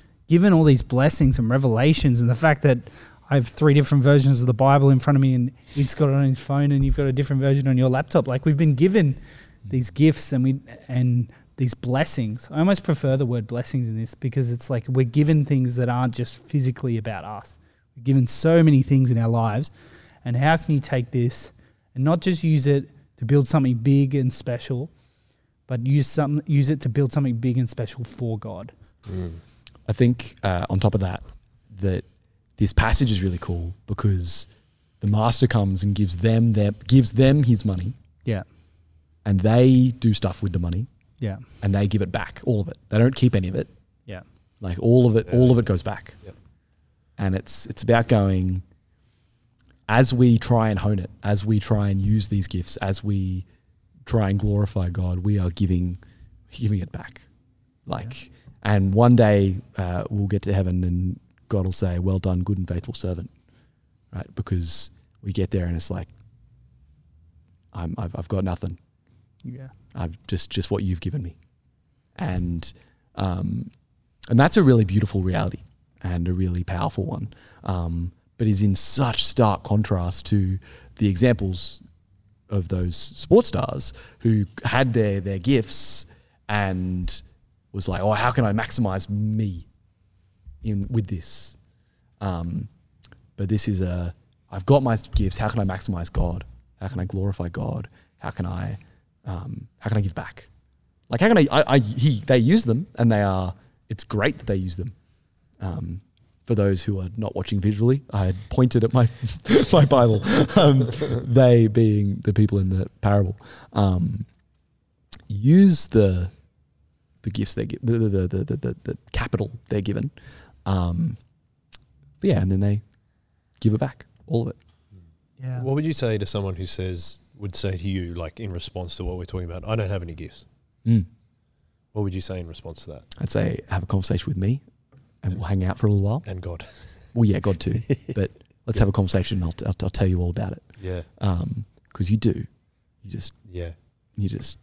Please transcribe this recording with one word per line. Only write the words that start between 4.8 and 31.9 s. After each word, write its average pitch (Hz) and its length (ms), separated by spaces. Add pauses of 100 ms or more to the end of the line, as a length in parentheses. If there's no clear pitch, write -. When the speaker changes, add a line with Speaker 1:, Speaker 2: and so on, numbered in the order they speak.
Speaker 1:
in 131 80
front 143 180
of 135 60
me 131 120
and 123 180 (240)
it's 139 180
got 151 140
it 139 60
on 139 100
his 135 160
phone 143 320
and 139 120
you've 135 120
got 143 100
a 135 60
different 135 280
version 139 280
on 131 100
your 131 100
laptop. 135 380
Like, 135 180
we've 156 120
been 151 180
given 165 420 (480)
these 120 260
gifts - 420
and 131 100
we, 135 180 (280)
and 123 400 (280)
these 127 180
blessings. 120 760
I 127 80
almost 185 240
prefer 139 340
the 135 100
word 117 200
blessings 120 400
in 113 100
this 113 180
because 127 360
it's 120 200
like 120 180
we're 131 160
given 147 400
things 127 320
that 123 120
aren't 123 260
just - 240
physically 127 580
about 107 280
us. 104 340 (380)
We're 123 60
given 131 240
so 165 360
many 147 200
things 131 280
in 117 80
our 117 100
lives. 113 420 (540)
And 120 120
how 147 200
can 160 180
you 139 60
take 127 320
this 120 400 (420)
and 127 80
not 160 200
just 175 200
use 156 240
it 143 220 (300)
to - 60
build 139 220
something 135 280
big 139 400
and 127 180
special, 123 580 (760)
but 123 200
use 139 220
some, 147 380
use 143 240
it 147 100
to - 80
build 123 240
something 135 240
big 120 220
and 123 100
special - 360
for 113 340
God? 104 340 (360)
Speaker 2:
Mm. 90 260 (540)
Speaker 3:
I 113 40
think, 120 500
uh, 92 260
on 101 120
top 104 140
of 107 80
that, 95 200 (580)
that 95 240 (520)